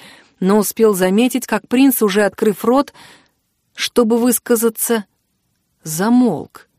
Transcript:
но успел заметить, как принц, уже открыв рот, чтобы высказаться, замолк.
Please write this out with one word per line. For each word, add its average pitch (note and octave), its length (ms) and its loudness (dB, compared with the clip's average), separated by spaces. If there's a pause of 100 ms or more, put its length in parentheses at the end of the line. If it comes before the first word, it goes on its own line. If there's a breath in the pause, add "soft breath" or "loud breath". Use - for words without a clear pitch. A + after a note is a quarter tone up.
(400 loud breath)
но F#3+ 200 2
успел G#3+ 340 0
заметить, G3+ 540 0
как - 200 -6
принц, B3+ 340 2
уже G#3 220 2
открыв G3+ 400 -2
рот, B3+ 300 0 (800 loud breath)
чтобы A#3 440 0
высказаться, A3+ 880 -2 (800)
замолк. G3 840 -2 (120)